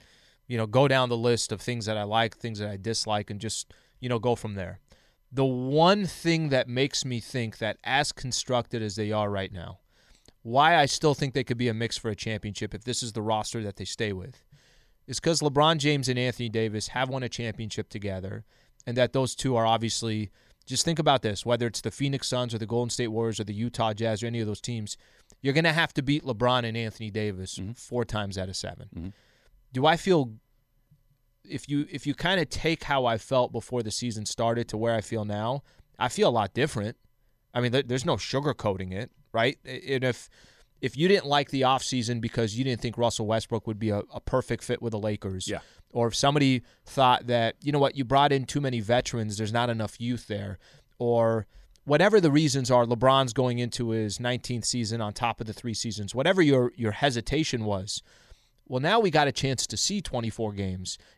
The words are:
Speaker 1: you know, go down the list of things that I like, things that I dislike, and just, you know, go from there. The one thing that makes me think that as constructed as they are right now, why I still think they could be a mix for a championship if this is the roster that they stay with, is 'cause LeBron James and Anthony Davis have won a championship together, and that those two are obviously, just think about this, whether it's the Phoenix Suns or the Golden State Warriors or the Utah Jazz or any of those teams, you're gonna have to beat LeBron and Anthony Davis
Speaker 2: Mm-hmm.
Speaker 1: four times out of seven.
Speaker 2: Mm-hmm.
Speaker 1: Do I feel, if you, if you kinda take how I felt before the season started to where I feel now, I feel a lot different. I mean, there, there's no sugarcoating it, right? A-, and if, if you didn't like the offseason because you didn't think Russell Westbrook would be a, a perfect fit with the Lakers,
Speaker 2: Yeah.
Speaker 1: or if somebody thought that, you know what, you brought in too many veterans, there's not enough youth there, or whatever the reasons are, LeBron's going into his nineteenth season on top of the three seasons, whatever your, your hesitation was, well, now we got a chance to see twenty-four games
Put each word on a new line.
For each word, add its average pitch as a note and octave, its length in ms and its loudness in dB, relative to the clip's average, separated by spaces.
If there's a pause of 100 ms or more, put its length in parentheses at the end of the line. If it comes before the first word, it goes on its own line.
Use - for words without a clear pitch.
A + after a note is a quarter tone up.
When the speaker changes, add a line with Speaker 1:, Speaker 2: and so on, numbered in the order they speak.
(460)
Speaker 1:
you B2 100 -4
know, A2 100 0
go B2+ 220 4
down C3 220 2
the A#2+ 80 0
list A#2 340 2
of G2+ 80 -4
things A#2+ 240 -4
that G#2+ 140 -2
I G#2 60 -2
like, A2 340 0
things A2 220 -8
that G#2 100 -6
I G2+ 80 -8
dislike, G#2+ 500 -2
and G#2 140 -8
just, - 320 -8 (260)
you B2+ 80 -6
know, A#2+ 100 0
go A#2+ 160 0
from G#2+ 200 -6
there. F#2+ 260 -10 (500)
The C3+ 140 0
one D3+ 600 4
thing E3 420 0
that B2+ 180 4
makes B2+ 380 0
me B2 160 -4
think A2+ 380 -6
that G#2+ 260 -4
as C3+ 260 0
constructed B2 680 -4
as G#2 160 -6
they G#2+ 160 -2
are G#2+ 160 0
right G2 240 -4
now, - 280 -14 (640)
why C#3 300 6
I D#3 120 8
still D3 280 2
think C3+ 200 -2
they C3 100 0
could A#2+ 120 -2
be B2 120 2
a A2+ 60 2
mix A2+ 220 -2
for - 140 -6
a G2+ 60 -4
championship G#2+ 580 -6
if G#2 80 -12
this B2 180 -4
is A#2 120 -6
the A2 100 -4
roster A2 400 -2
that G2+ 140 -8
they G#2 80 -10
stay G#2+ 280 -4
with, F#2+ 300 -12 (640)
is C3 140 -8
'cause E3 200 2
LeBron D3+ 380 4
James C#3 300 2
and B2+ 100 0
Anthony B2 300 -2
Davis A2 400 -2
have C3 200 -2
won C3 140 -4
a B2 60 -4
championship A2 600 -8
together, G2 560 -8 (400)
and A#2+ 120 -6
that B2+ 160 4
those C3 240 0
two C3 180 0
are A2+ 100 2
obviously, A2 680 0 (340)
just C3 180 -2
think E3 140 0
about D3 240 4
this, G#2+ 240 -4
whether A#2+ 220 2
it's - 120 -6
the A2 120 -6
Phoenix C#3 340 -4
Suns B2 260 -4
or A#2 60 -4
the A2 80 -6
Golden A#2 240 -2
State B2 180 -2
Warriors A2+ 300 -2
or A2+ 60 -4
the G#2 100 -6
Utah A2+ 400 -2
Jazz A2 260 -2
or A#2 60 -4
any A#2 140 -4
of A2 80 -2
those G#2 120 -6
teams, A2 360 -8 (460)
you're C3+ 120 0
gonna D#3+ 180 4
have D#3+ 220 0
to D3+ 80 0
beat C#3+ 220 0
LeBron B2 400 2
and A2+ 120 -4
Anthony A2 360 -6
Davis G2 480 -4
Speaker 2:
Mm-hmm. F#2+ 140 -8
Speaker 1:
four A#2+ 300 -4
times G2+ 320 -6
out F#2+ 120 -6
of F#2+ 80 -10
seven. - 360 -10
Speaker 2:
Mm-hmm. E2+ 160 -8 (640)
Speaker 1:
Do B2+ 140 2
I D#3+ 100 6
feel, D#3 380 2 (1120)
if - 240 -10
you, C#3+ 220 0
if - 160 -10
you C#3+ 80 0
kinda F3 320 0
take - 380 -2
how C#3 220 2
I A#2 120 2
felt B2 340 0
before A#2+ 300 -4
the G#2+ 80 -6
season A2 360 -6
started A#2 420 0
to - 80 -6
where A2+ 180 0
I A2+ 60 0
feel G#2+ 240 -4
now, G#2+ 380 -4 (360)
I B2 100 0
feel G3 200 2
a - 20 4
lot A2 240 0
different. A#2 420 -2 (580)
I B2 60 -2
mean, B2 120 0
there, C3+ 100 4
there's A#2+ 220 -2
no D#3+ 120 0
sugarcoating G#2 760 -2
it, G2+ 180 -8 (220)
right? A#2 320 2
A-, C3 300 -6
and B2+ 100 0
if, B2 240 -2 (520)
if B2 160 -4
you D#3+ 120 4
didn't F#3+ 180 4
like C#3+ 240 4
the C3+ 120 0
offseason B2+ 580 2
because A2 360 -2
you B2+ 80 0
didn't B2 160 -2
think A#2 180 -4
Russell A#2 280 0
Westbrook A2 400 -2
would A2 120 -4
be A2 120 -2
a, G2+ 120 0 (100)
a - 80 -12
perfect - 440 -2
fit A#2+ 180 -4
with A#2 100 -4
the G#2+ 60 -4
Lakers, G2+ 500 -4
Speaker 2:
Yeah. G2 120 -6 (300)
Speaker 1:
or A#2 180 0
if A2 80 -4
somebody C#3 460 4 (220)
thought B2 440 4
that, A#2 320 2
you C#3+ 120 -4
know C#3+ 60 2
what, C#3 180 2
you C#3 80 -2
brought C#3 280 4
in C3+ 120 2
too C#3 160 -4
many B2+ 200 -2
veterans, A2 560 0
there's G#2+ 160 -4
not A#2+ 180 2
enough A2 300 -4
youth A#2+ 260 -4
there, G2+ 320 -8 (400)
or A2+ 480 2 (380)
whatever F#3+ 360 6
the E3+ 100 6
reasons C#3 400 4
are, B2 160 6
LeBron's B2+ 460 4
going B2 260 0
into A#2+ 320 -2
his A2 300 -2
nineteenth A#2+ 440 -4
season A#2 360 -2
on G#2 120 -4
top A#2 280 -2
of A2+ 60 -10
the A2 60 -8
three A#2 220 -8
seasons, G#2 400 -6
whatever E3+ 280 4
your, C3 340 6
your A2+ 160 0
hesitation C3+ 720 0
was, G2+ 380 -4 (680)
well, B2+ 120 -2
now F#3 200 4
we G3+ 100 4
got D3 180 4
a C3 40 2
chance C3+ 340 -2
to A2+ 100 -8
see G3+ 240 -2
twenty-four A2+ 520 -4
games F#2 440 -6 (220)